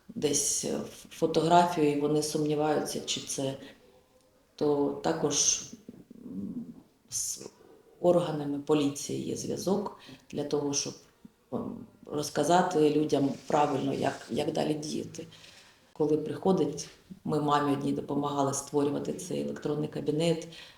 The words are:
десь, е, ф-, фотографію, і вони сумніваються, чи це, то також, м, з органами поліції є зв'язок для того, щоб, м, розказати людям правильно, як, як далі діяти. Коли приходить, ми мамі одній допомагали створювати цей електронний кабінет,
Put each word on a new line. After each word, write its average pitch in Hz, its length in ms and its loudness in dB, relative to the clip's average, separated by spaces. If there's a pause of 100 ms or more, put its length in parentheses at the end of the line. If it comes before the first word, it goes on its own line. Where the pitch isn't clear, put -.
(160)
десь, - 500 0
е, - 20 -4 (100)
ф-, - 320 -10
фотографію, 165 880 4
і - 40 -2
вони 151 220 4
сумніваються, 151 840 0
чи - 160 -4
це, 135 320 -4 (1000)
то 143 480 2
також, - 600 2 (640)
м, 92 400 -8 (440)
з - 300 -6 (600)
органами 156 580 2
поліції 139 680 0
є - 80 -4
зв'язок - 640 -2 (320)
для 143 120 -4
того, 143 300 -2
щоб, 139 200 -2 (600)
м, - 240 -6 (280)
розказати 151 840 4
людям 143 400 2 (180)
правильно, 139 460 2
як, 135 360 -2
як 151 240 -2
далі 151 200 0
діяти. 151 540 -8 (640)
Коли 151 240 2
приходить, 151 720 0 (340)
ми 151 180 0
мамі 143 320 4
одній 139 200 -2
допомагали 143 600 0
створювати 143 600 -2
цей 143 300 -6
електронний 147 460 -4
кабінет, 156 580 0 (300)